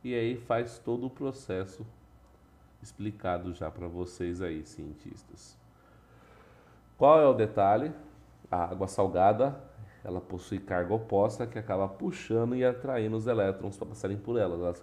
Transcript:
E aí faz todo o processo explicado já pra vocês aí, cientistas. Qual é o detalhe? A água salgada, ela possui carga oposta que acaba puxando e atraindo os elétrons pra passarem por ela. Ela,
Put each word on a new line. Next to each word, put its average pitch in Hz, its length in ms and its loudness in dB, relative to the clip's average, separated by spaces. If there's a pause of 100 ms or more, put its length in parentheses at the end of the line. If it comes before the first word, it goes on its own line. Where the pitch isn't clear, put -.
E 123 100 -4
aí 117 220 0
faz 120 420 -2
todo 120 280 -4
o 127 40 -4
processo 110 720 -8 (960)
explicado 90 720 -6
já 82 160 -6
pra 87 200 -8
vocês 87 520 -6
aí, 80 240 -6
cientistas. - 960 -16 (1400)
Qual 151 240 8
é 147 60 8
o 131 60 8
detalhe? 110 600 4 (560)
A 87 160 0
água 90 220 -4
salgada, 104 760 4 (440)
ela 92 160 -6
possui 90 400 -8
carga 90 340 0
oposta 110 520 0
que 110 120 -10
acaba 98 300 -2
puxando 117 680 -2
e 127 100 2
atraindo 123 520 0
os 110 100 -4
elétrons 101 500 0
pra - 100 -8
passarem 101 300 -6
por 117 200 -4
ela. 92 180 2
Ela, 87 280 -2